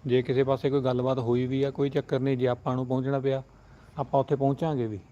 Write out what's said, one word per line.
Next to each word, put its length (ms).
ਜੇ 180
ਕਿਸੇ 220
ਪਾਸੇ 260
ਕੋਈ 140
ਗੱਲਬਾਤ 360
ਹੋਈ 280
ਵੀ 160
ਆ, 80
ਕੋਈ 180
ਚੱਕਰ 300
ਨਹੀਂ, 180
ਜੇ 100
ਆਪਾਂ 280
ਨੂੰ 120
ਪਹੁੰਚਣਾ 320
ਪਿਆ 220
ਆਪਾਂ 220
ਉੱਥੇ 160
ਪਹੁੰਚਾਂਗੇ 520
ਵੀ। 120